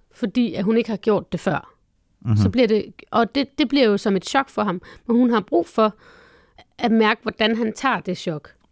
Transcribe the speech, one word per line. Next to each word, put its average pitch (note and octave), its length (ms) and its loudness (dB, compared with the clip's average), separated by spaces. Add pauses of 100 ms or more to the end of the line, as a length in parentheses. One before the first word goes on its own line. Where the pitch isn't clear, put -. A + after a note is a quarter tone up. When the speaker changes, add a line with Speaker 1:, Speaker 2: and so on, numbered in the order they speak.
(140)
Speaker 1:
fordi A#3 400 -2
at D#3+ 100 -4
hun A3 140 2
ikke A3+ 120 0
har G#3 80 -4
gjort - 340 -2
det E3+ 80 -4
før. - 340 -4 (480)
Speaker 2:
Mhm. A2 160 0
Speaker 1:
Så G2 120 4
bliver A#3 180 2
det, G#3 160 0 (280)
og A3+ 240 0
det, C#4 120 0 (100)
det D4 120 0
bliver C4+ 160 2
jo G3+ 120 4
som G#3 180 0
et F#3 100 -4
chok C4+ 240 -2
for G#3 140 -4
ham. F#3 180 -4 (260)
Men A#3 100 2
hun B3 120 4
har A3+ 120 2
brug E4+ 260 -2
for G#3+ 280 0 (840)
at A#3 120 0
mærke, A3+ 300 2
hvordan A3 340 -2
han A3 180 -4
tager A#3+ 260 -2
det F3+ 180 -6
chok. D#3 320 -8 (220)